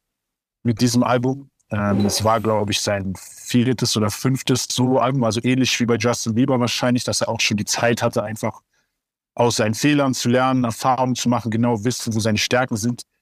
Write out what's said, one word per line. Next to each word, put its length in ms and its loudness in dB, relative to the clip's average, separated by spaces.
mit 160 -2
diesem 220 2
Album. 480 -2
Ähm, 360 0
es 180 -2
war, 160 4
glaub 300 0
ich, 100 -2
sein 360 -2
viertes 800 -2
oder 140 2
fünftes 600 -2
Soloalbum, 540 2
also 200 0
ähnlich 340 2
wie 80 0
bei 100 2
Justin 380 0
Bieber 240 2
wahrscheinlich, 460 0
dass 160 -2
er 80 -2
auch 120 -4
schon 180 0
die 80 -4
Zeit 360 0
hatte, 220 0
einfach 380 -8
aus 220 2
seinen 180 0
Fehlern 400 2
zu 160 -2
lernen, 340 4
Erfahrungen 500 0
zu 140 -2
machen, 220 0
genau 340 0
wissen, 300 -4
wo 60 0
seine 180 0
Stärken 380 0
sind. 260 -4